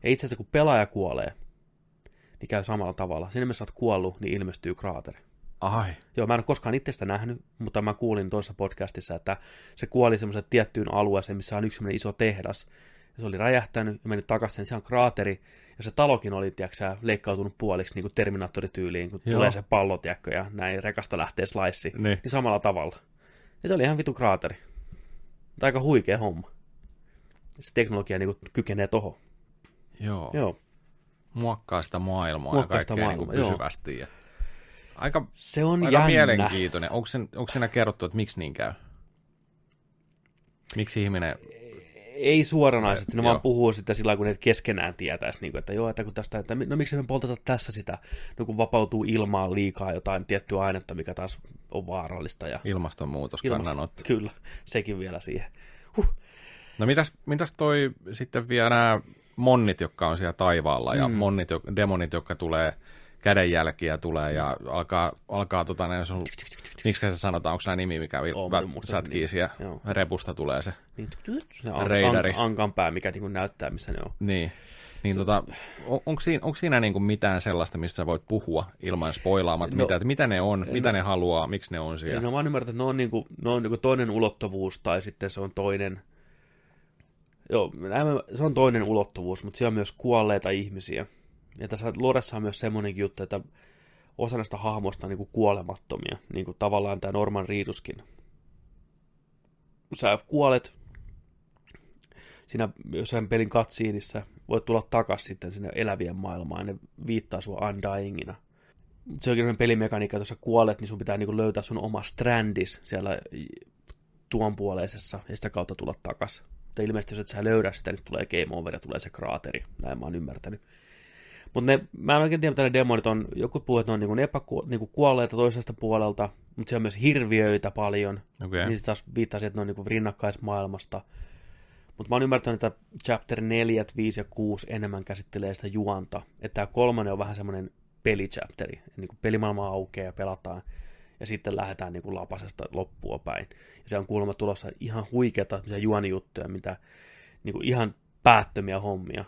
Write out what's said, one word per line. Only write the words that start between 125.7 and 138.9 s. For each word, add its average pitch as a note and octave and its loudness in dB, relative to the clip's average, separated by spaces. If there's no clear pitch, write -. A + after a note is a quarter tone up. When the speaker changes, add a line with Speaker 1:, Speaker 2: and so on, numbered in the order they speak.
Speaker 1:
puolelta, A2 0
mut A2 -8
siellä A#2+ 0
on A2 0
myös G#2 -4
hirviöitä A2 4
paljon. G2+ -2
Speaker 2:
Okei. F#2 0
Speaker 1:
Niin A2 0
se - -10
taas G#2+ -2
viittaa A2 -2
siihen, G#2 -4
että G2+ -8
ne - -2
on G2+ -2
niinku G2+ -6
rinnakkaismaailmasta. G2+ -4
Mut A2 -10
mä A#2 2
oon B2 4
ymmärtänyt, B2+ 2
että A2 -2
chapter A2+ -2
neljät, A2+ 0
viisi A2 0
ja G2+ -6
kuusi G#2+ -4
enemmän G2+ -6
käsittelee G2 -6
sitä - -12
juonta. G2 -4
Että - -10
tää G2+ -2
kolmonen A#2 2
on G2 -2
vähän G2+ -4
semmonen G2 -8
pelichapteri. - -2